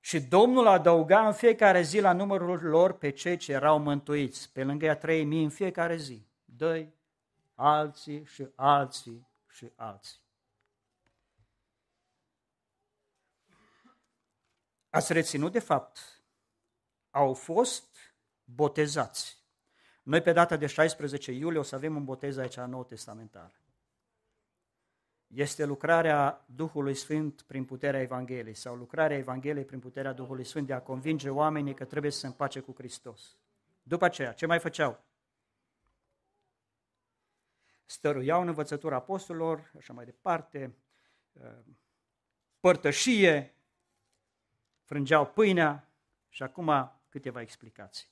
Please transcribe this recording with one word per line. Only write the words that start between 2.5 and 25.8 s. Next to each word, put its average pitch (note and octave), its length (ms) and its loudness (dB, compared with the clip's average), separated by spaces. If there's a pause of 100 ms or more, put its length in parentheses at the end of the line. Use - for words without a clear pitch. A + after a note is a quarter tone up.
lor E3+ 300 6
pe D3 180 -4
cei F3 260 -4
ce E3+ 160 -8
erau D3 260 4
mântuiți." C#3+ 720 -2
Pe C3 120 -6
lângă C#3+ 200 -4
ea D3+ 120 2
trei D#3+ 280 0
mii D#3 200 0
în D3+ 60 -2
fiecare E3+ 460 -4
zi. C3 300 -12 (180)
Dă-i D#3 500 -6 (600)
alții D3+ 680 0
și C#3 300 -14
alții B2+ 760 0 (200)
și - 260 -20
alții. G#2 460 -16 (4000)
Ați D#3 220 0
reținut, D#3+ 400 -2
de A3+ 60 0
fapt, - 640 -4 (880)
au C3+ 240 0
fost - 640 -4 (480)
botezați. D3 1000 -4 (600)
Noi, D#3 200 0
pe E3+ 100 4
data E3+ 240 4
de D3 100 -4
șaisprezece C#3+ 680 -2
iulie, D#3 260 -4
o C#3+ 40 -2
să - 120 -8
avem D3+ 220 -6
un C#3+ 80 -6
botez C3 320 -8
aici, B2+ 200 -8
nou B2+ 280 -12
testamentar. G#2+ 760 -20 (1700)
Este C#3+ 360 -4
lucrarea D3 840 0